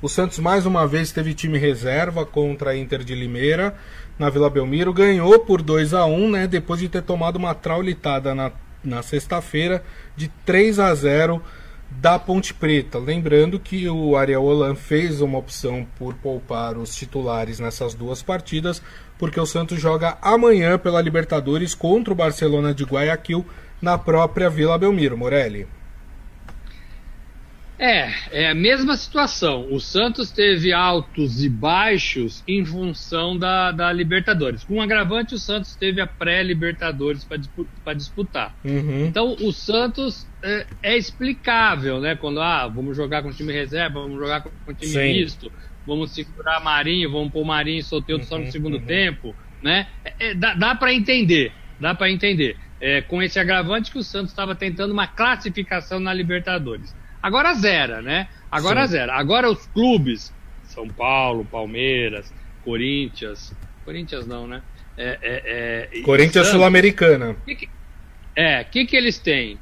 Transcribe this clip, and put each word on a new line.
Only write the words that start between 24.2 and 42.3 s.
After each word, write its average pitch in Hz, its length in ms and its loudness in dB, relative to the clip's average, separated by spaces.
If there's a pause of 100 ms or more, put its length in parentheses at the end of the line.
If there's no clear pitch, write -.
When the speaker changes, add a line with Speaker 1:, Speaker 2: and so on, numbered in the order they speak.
Speaker 1:
Vila 156 280 4
Belmiro, 175 380 4
Morelli. 120 500 0 (2000)
Speaker 2:
É, 190 320 2 (200)
é 156 200 0
a 156 40 0
mesma 262 420 4
situação. - 720 0
O 135 80 0
Santos 226 520 -2
teve 185 420 4
altos 160 720 0
e 143 40 2
baixos 151 1000 0
em 190 160 0
função 170 720 -4
da, 185 340 2
da 175 220 0
Libertadores. 175 720 0
Com 202 120 -4
um 220 40 0
agravante, 214 540 0
o 220 40 -4
Santos 202 380 -6
teve 190 240 -2
a 180 60 0
pré-Libertadores 170 1160 -2
pra 156 120 -10
dispu-, 147 320 -10 (160)
pra 151 80 -6
disputar. 147 640 -6 (100)
Speaker 1:
Uhum. 139 420 -2
Speaker 2:
Então, 220 340 0
o 208 120 0
Santos, 240 760 -2 (160)
é, 202 240 -4 (160)
é 214 140 2
explicável, 220 1040 0
né? 156 160 -2
Quando, 151 240 -4